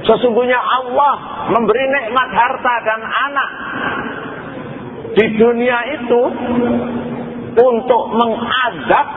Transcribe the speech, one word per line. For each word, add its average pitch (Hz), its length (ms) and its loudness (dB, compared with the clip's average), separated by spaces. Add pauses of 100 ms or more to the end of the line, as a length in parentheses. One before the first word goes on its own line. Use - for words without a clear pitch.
(100)
Sesungguhnya 240 480 4
Allah 254 560 2 (400)
memberi 233 320 2
nikmat 254 480 0
harta 240 480 2
dan 220 200 -2
anak 254 480 -2 (1600)
di 214 200 6
dunia 240 440 4 (240)
itu 240 200 4 (1300)
untuk 233 580 4
mengadab 226 920 0 (100)